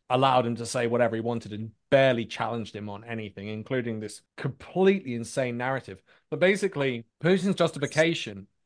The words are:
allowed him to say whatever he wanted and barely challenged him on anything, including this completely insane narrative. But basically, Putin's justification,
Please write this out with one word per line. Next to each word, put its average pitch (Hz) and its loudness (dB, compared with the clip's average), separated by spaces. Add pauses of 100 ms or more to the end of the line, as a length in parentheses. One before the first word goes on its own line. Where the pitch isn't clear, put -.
allowed 127 4
him 117 -2
to 117 -10
say 120 -2
whatever 117 2
he 113 -4
wanted 113 -4
and 110 -10 (180)
barely 131 6
challenged 113 -6
him 104 -10
on 104 -12
anything, 107 -10
including 113 -4
this 107 -10 (160)
completely 180 0
insane 120 -4
narrative. 123 -4 (280)
But 151 -6
basically, 160 0 (160)
Putin's 185 2
justification, 151 0 (180)